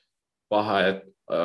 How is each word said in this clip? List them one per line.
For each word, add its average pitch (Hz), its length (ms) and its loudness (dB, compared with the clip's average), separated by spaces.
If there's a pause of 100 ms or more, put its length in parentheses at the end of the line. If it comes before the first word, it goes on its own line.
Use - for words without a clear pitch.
(500)
paha, 104 320 0
että, 95 260 0 (240)
ö, - 120 -2